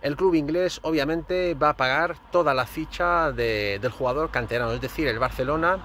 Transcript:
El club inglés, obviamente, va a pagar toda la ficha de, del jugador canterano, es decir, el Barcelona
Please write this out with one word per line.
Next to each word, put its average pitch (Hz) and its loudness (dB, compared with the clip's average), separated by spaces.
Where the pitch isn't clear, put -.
El 143 -2
club 170 2
inglés, 165 0
obviamente, 160 0
va 151 4
a 147 0
pagar 147 0
toda 156 4
la 127 2
ficha 165 0
de, 107 0
del 123 0
jugador 143 -2
canterano, 120 -2
es 123 -2
decir, 131 -2
el 113 -2
Barcelona 156 0